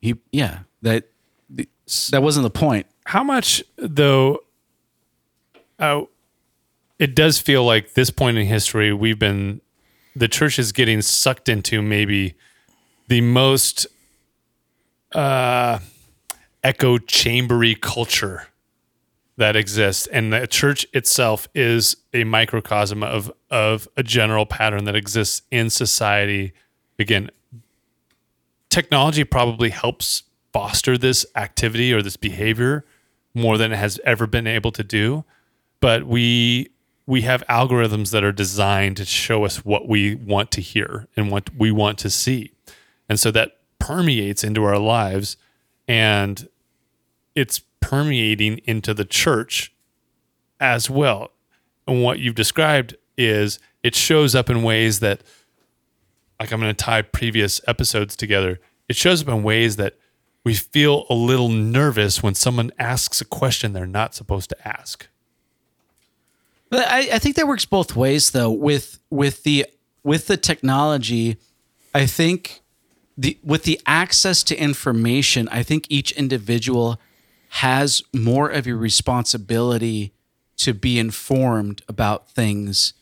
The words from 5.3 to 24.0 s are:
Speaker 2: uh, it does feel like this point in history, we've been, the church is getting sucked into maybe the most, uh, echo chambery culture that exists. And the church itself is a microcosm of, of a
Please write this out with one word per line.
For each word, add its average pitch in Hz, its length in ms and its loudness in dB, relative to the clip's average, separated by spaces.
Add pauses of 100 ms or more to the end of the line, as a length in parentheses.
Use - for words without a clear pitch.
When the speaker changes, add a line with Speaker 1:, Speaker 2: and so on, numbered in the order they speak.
Speaker 2:
uh, 147 240 0 (960)
it 139 160 2
does 151 240 4
feel 135 260 4
like 113 300 2
this 131 160 2
point 120 280 0
in 104 80 0
history, 107 460 0
we've 107 260 0
been, 101 420 -2 (560)
the 120 120 2
church 147 300 0
is 110 140 -2
getting 110 300 2
sucked - 460 0
into 107 340 0
maybe 104 520 0 (760)
the 123 120 4
most, 131 640 2 (1300)
uh, 123 640 2 (840)
echo 131 340 2
chambery 117 760 2
culture - 720 -6 (880)
that 107 180 2
exists. 101 540 0
And 110 240 -2
the 120 160 -2
church - 440 -2
itself 117 640 0
is 117 420 0 (160)
a 120 120 0
microcosm 107 800 -2
of, 110 280 -6 (180)
of 110 460 -2
a 135 60 -2